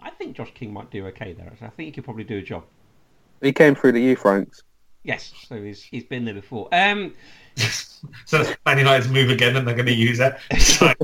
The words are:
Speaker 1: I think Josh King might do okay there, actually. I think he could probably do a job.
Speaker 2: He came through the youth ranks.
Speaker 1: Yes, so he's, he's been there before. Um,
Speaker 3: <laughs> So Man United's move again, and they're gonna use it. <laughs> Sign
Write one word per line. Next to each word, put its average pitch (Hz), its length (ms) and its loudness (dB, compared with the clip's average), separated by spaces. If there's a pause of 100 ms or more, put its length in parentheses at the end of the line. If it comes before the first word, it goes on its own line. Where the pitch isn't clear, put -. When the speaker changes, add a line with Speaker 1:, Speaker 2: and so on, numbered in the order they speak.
Speaker 1:
I 311 80 -16
think - 260 -16
Josh 113 180 -14
King 107 180 -14
might 98 180 -16
do 98 180 -12
okay 95 240 -14
there, 85 140 -20
actually. 101 200 -20
I 110 40 -20
think 165 160 -16
he 151 60 -16
could 131 120 -14
probably 110 200 -14
do 104 140 -8
a 95 40 -8
job. 92 220 -14 (760)
Speaker 2:
He 139 120 0
came 147 220 6
through 131 180 4
the 117 80 0
youth 127 240 2
ranks. 98 380 0 (420)
Speaker 1:
Yes, - 280 -10 (160)
so 113 140 -12
he's, 101 200 -16
he's 120 220 -14
been 123 200 -10
there 110 100 -8
before. 101 380 -14
Um, 196 420 0 (420)
Speaker 3:
<laughs> 120 60 -6 (640)
So 156 160 0 (240)
Man - 120 2
United's 135 300 4
move 131 220 2
again, 123 260 2
and 127 100 -2
they're 117 100 -4
gonna 120 160 0
use 117 260 2
it. 120 160 0 (140)
<laughs> - 120 0
Sign - 440 6